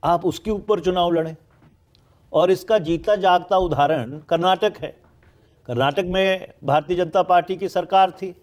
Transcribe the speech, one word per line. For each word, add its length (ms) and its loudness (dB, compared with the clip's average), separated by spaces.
आप 200 0
उसके 260 -4
ऊपर 300 -2
चुनाव 300 0
लड़ें। 260 -2
और 180 2
इसका 280 0
जीता 380 -2
जागता 400 2
उदाहरण 640 0
कर्नाटक 640 0
है। 160 -12
कर्नाटक 400 -2
में 460 -2
भारतीय 320 0
जनता 260 0
पार्टी 340 2
की 120 -6
सरकार 420 2
थी 320 -12